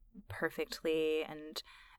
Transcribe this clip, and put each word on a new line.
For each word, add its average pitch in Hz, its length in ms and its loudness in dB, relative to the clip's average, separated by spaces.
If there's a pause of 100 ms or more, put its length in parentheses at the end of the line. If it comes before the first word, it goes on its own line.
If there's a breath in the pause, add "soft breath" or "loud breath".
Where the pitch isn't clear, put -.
(280)
perfectly 160 920 2
and 156 400 -8 (360 loud breath)